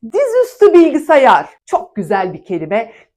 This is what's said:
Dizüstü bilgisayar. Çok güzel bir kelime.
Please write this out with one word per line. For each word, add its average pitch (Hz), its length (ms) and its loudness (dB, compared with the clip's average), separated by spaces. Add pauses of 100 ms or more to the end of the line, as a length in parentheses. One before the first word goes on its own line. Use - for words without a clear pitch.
Dizüstü 440 720 0
bilgisayar. 285 760 2 (160)
Çok - 300 -6
güzel 185 380 -6
bir 170 100 -18
kelime. 196 480 -8 (260)